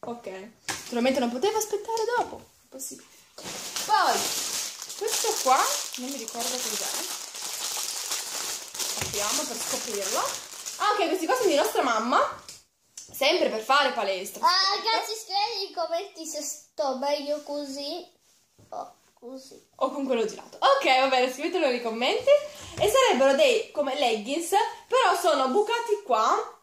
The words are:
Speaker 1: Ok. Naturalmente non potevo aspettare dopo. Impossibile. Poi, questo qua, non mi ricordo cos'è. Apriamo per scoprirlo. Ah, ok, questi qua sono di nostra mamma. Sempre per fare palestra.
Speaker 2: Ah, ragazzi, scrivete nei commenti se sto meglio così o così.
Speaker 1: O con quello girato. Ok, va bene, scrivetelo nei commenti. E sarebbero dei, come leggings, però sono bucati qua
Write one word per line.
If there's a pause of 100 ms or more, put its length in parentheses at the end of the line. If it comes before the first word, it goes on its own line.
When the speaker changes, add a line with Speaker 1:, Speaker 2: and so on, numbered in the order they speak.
(180)
Speaker 1:
Ok. (340)
Naturalmente
non
potevo
aspettare (140)
dopo. (200)
Impossibile. (800)
Poi, (840)
questo (100)
qua, (400)
non
mi
ricordo
cos'è. (1900)
Apriamo
per
scoprirlo. (580)
Ah,
ok,
questi
qua
sono
di
nostra
mamma. (680)
Sempre
per
fare
palestra.
Speaker 2:
Ah,
ragazzi,
scrivete
nei
commenti
se
sto
meglio
così (640)
o (180)
così. (100)
Speaker 1:
O
con
quello
girato.
Ok,
va
bene,
scrivetelo
nei
commenti. (500)
E
sarebbero
dei,
come
leggings, (380)
però
sono
bucati
qua (280)